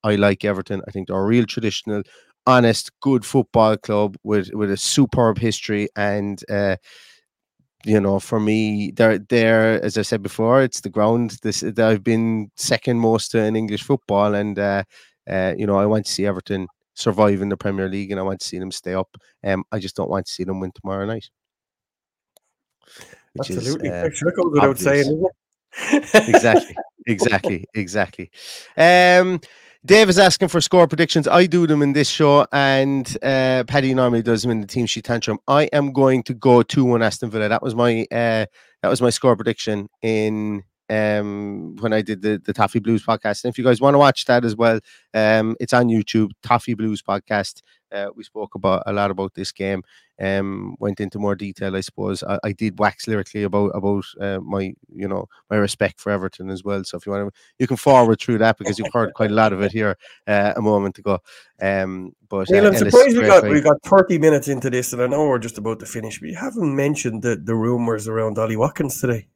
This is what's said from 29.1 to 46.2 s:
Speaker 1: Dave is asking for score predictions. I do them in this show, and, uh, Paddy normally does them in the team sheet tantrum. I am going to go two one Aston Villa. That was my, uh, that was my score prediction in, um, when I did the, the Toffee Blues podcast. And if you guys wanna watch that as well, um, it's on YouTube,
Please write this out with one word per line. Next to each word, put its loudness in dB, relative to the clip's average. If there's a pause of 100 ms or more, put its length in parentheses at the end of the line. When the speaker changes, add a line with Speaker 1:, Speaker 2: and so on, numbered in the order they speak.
Speaker 1:
Dave 8
is 4
asking 6
for 0
score 6
predictions. 0
I 6
do 2
them 2
in 2
this 2
show, 4
and, 0
uh, 0
Paddy 0
normally 2
does 0
them 0
in -2
the -10
team -4
sheet -8
tantrum. -4
I 4 (100)
am 0
going 2
to -8
go 6
two 0
one 2
Aston -4
Villa. -2
That 0
was -4
my, 0 (100)
uh, -2 (380)
that 0
was 0
my 4
score 2
prediction -6 (140)
in, -2 (260)
um, -4
when -2
I 0
did -6
the, -2
the -4
Toffee 0
Blues -2
podcast. -4
And -4
if -12
you -6
guys 2
wanna 4
watch 4
that 2
as -2
well, 2 (360)
um, 2
it's -4
on 4
YouTube, 0 (120)